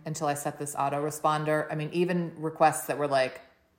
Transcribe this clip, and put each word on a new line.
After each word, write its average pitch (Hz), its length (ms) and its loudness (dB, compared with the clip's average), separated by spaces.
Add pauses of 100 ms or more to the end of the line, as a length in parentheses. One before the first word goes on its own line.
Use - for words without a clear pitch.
until 156 220 -2
I 143 80 2
set 147 240 -6
this 143 160 -6
autoresponder. 151 960 0
I 156 40 -2
mean, 151 160 -4
even 175 460 2
requests 156 480 2
that 135 140 -2
were, 147 80 0
like, 131 340 2 (380)